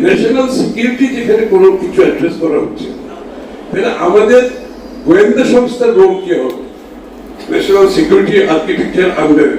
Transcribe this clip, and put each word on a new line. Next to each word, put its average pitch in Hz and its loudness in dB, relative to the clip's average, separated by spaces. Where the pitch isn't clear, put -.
ন্যাশনাল 240 0
সিকিউরিটি 247 -2
যেখানে 220 0
কোনো 190 4
কিছু 175 -2
অ্যাড্রেস 160 0
করা 156 -2
হচ্ছে - -6
না, - -14
তাহলে - -2
আমাদের 220 2
গোয়েন্দা 214 4
সংস্থার 240 0
রোল 190 6
কি 165 -2
হবে? 131 -4
ন্যাশনাল 196 2
সিকিউরিটি 196 2
আর্কিটেকচার - 0
under, 147 4